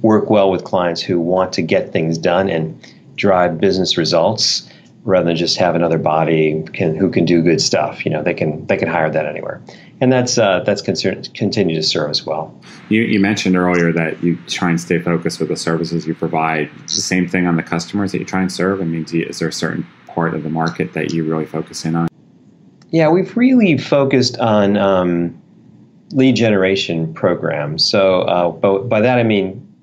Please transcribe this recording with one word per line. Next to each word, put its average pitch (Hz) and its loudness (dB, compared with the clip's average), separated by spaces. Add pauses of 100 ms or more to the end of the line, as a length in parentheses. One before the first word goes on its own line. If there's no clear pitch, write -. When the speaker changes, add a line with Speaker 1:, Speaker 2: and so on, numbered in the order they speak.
Speaker 1:
work 110 4
well 101 4
with 90 -2
clients 87 -2
who 90 -2
want 92 0
to 90 -2
get 90 -2
things 80 -2
done 92 0
and 80 -4 (380)
drive 90 2
business 92 0
results 85 0 (360)
rather 92 2
than 82 0
just 82 -2
have 87 2
another 82 2
body 80 2 (120)
can, 82 0
who 92 0
can 85 2
do 85 4
good 80 2
stuff. - -2
You 80 -2
know, 76 -2
they 82 -2
can, 78 -4
they 98 0
can 82 -2
hire 82 0
that 78 -2
anywhere. - -10 (380)
And 131 4
that's, 123 0
uh, 98 2
that's 101 0
concern, 92 -4 (120)
continue 95 0
to 78 -2
serve 78 -2
as - -6
well. 78 -6 (340)
Speaker 2:
You, 110 2
you 107 2
mentioned 98 2
earlier 87 2
that 82 -2
you 85 2 (120)
try 90 -2
and 85 0
stay 85 -2
focused 85 -2
with 80 -4
the 87 -2
services 82 -4
you 82 -4
provide. 80 -2 (140)
It's - -6
the 90 -2
same 92 0
thing 90 0
on 85 2
the 85 0
customers 95 -4
that 90 -4
you - -6
try 92 -4
and 90 -2
serve? 95 -2
I 92 -4
mean, 82 -4
do 85 -2
you, 82 -2
is - -10
there 82 -2
a 78 -6
certain - -4 (200)
part 85 -2
of 78 -4
the 76 -6
market 82 -2
that 78 -4
you 80 -2
really 80 -2
focus - -8
in 82 -2
on? 82 0 (840)
Speaker 1:
Yeah, 160 4
we've 180 2
really 233 4
focused 135 2
on, 104 2
um, 90 0 (720)
lead 131 4
generation 95 0
programs. 80 -2
So, 95 2
uh, 87 0
but 98 0
by 110 2
that 123 2
I 120 2
mean 101 -2 (140)